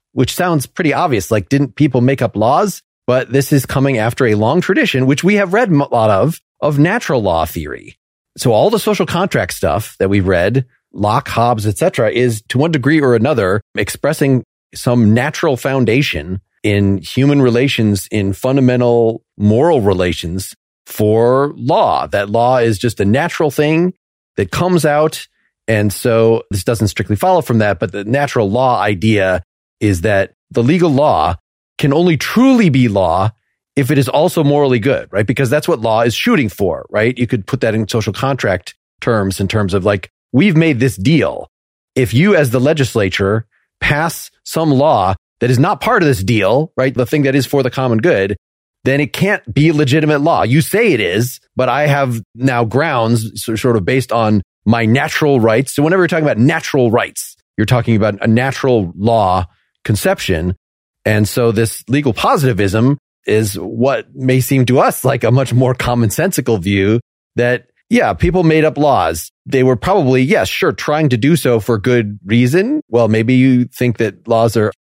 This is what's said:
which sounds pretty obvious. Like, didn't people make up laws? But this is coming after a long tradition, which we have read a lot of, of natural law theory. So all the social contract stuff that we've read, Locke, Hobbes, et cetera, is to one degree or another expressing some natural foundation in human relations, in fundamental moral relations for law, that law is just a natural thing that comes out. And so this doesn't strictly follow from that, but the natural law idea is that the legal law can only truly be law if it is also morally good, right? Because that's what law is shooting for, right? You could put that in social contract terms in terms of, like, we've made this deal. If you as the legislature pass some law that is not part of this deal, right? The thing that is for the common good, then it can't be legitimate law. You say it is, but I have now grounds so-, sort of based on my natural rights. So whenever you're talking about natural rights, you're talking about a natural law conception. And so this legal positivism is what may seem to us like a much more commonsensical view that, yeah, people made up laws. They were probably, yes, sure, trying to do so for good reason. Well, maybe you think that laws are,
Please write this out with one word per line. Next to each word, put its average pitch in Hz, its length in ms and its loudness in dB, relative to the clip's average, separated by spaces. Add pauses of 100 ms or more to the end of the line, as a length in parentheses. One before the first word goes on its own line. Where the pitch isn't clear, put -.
(140)
which 123 200 -2
sounds 170 320 -2
pretty 156 280 -4
obvious. 131 380 -2
Like, 107 180 -2
didn't 143 260 -2
people 131 260 0
make 131 200 0
up 113 140 -4
laws? 143 460 0 (260)
But 123 240 0
this 139 200 0
is 135 140 2
coming 135 320 0
after 117 300 -2
a 107 80 2
long 120 260 0
tradition, 185 460 0
which 143 160 0
we 202 120 2
have 196 180 -2
read 226 180 0
a 156 40 2
lot 120 340 0
of, 107 300 0 (220)
of 147 180 -2
natural 165 420 0
law 82 240 0
theory. 69 520 -12 (400)
So - 140 0
all 131 180 4
the 220 100 0
social 202 260 -2
contract 143 480 -2
stuff 87 460 -4
that 95 100 0
we've 98 180 0
read, 98 380 0 (280)
Locke, 104 340 -2
Hobbes, 117 380 0
et 107 120 -2
cetera, 123 340 0
is 117 380 -2
to - 80 -4
one 160 140 0
degree 147 300 0
or 127 140 4
another 107 460 0 (140)
expressing 139 680 -2 (320)
some 120 380 2
natural 135 440 0
foundation 113 840 -2 (240)
in 101 360 2
human 139 420 0
relations, 120 680 0
in 98 220 -2
fundamental 123 880 0 (140)
moral 120 440 2
relations 90 720 -2 (320)
for 120 720 0
law, 117 520 0
that 101 220 -4
law 117 280 2
is 117 220 0
just 120 200 -4
a 101 60 0
natural 147 460 -2
thing 160 420 0 (440)
that 101 140 -4
comes 175 340 0
out. 151 420 0 (400)
And 104 260 0
so 113 560 2
this 101 140 -4
doesn't 113 240 0
strictly - 280 -4
follow 180 260 2
from 117 180 0
that, 101 200 0
but 85 120 -4
the 101 120 -8
natural 123 460 -2
law 123 300 2
idea 95 640 0 (360)
is 98 220 0
that 98 320 0 (160)
the 120 140 -2
legal 170 260 2
law 107 460 2 (420)
can 139 160 0
only 170 240 2
truly 240 520 2
be 131 180 2
law 95 420 0 (460)
if 139 160 0
it 139 80 2
is 139 100 0
also 165 340 0
morally 143 360 2
good, 104 340 -2
right? 104 140 -2
Because 123 220 -2
that's 147 180 -2
what 156 120 0
law 113 220 0
is 117 140 2
shooting 160 340 0
for, 80 400 -4
right? 117 280 0
You 123 100 -2
could 107 180 -4
put - 160 -6
that 110 140 0
in 110 120 -2
social 110 240 -2
contract 123 640 -4 (240)
terms 101 400 -2
in 98 80 -2
terms 101 280 -2
of, 92 100 0
like, 101 240 -2 (240)
we've 160 240 4
made 160 220 2
this 131 180 0
deal. 98 500 0 (480)
If 127 180 0
you 185 220 4
as 147 140 2
the 127 100 0
legislature 110 840 0 (340)
pass 156 520 -4 (120)
some 160 280 -2
law 127 440 2 (240)
that 123 120 0
is 120 80 2
not 185 220 2
part 247 200 2
of 156 60 2
this 101 160 0
deal, 113 520 0
right? 131 180 -2
The 123 120 -2
thing 151 180 -2
that 135 120 0
is 135 100 0
for 139 180 0
the 127 80 0
common 127 280 -2
good, 101 360 0 (480)
then 135 160 0
it 147 140 -2
can't 190 400 -2
be 151 180 4
legitimate 151 500 2
law. 143 220 2
You 127 180 2
say 214 320 0
it 117 60 0
is, 104 400 -2 (160)
but 123 140 0
I 143 180 0
have 135 340 0 (140)
now 120 300 0
grounds 117 760 -2
so-, 110 140 -6
sort 117 220 2
of 92 80 -2
based 127 260 -2
on 107 300 0 (240)
my 117 200 2
natural 139 540 2
rights. 113 340 2
So 147 100 0
whenever 185 180 2
you're 170 60 2
talking 160 180 -2
about 120 120 0
natural 135 540 0
rights, - 440 -4 (220)
you're 110 80 0
talking 117 300 0
about 101 260 0
a 113 60 -2
natural 120 680 0
law 98 500 0 (400)
conception. 95 680 -2 (500)
And 107 220 0
so 117 240 0
this 110 380 -2
legal 139 240 0
positivism 127 840 0 (280)
is 104 340 0
what 113 560 -4
may 131 260 0
seem 131 260 0
to 127 120 2
us - 240 0
like 127 200 -2
a 117 80 2
much 127 220 0
more 123 220 2
commonsensical 120 840 -2
view 101 400 0 (360)
that, 120 320 -2 (220)
yeah, 160 240 2
people 175 300 0
made 160 220 4
up 151 120 0
laws. 95 540 0 (140)
They 127 180 0
were 127 120 4
probably, 135 460 2
yes, 135 260 0
sure, - 240 -2
trying 151 380 -2
to 123 80 0
do 139 180 2
so 123 240 2
for 113 180 -2
good 107 480 -2
reason. 151 640 0
Well, 117 180 2
maybe 113 280 2
you 127 300 4
think 123 320 -4
that 110 300 -4
laws 113 280 2
are, 107 160 0 (180)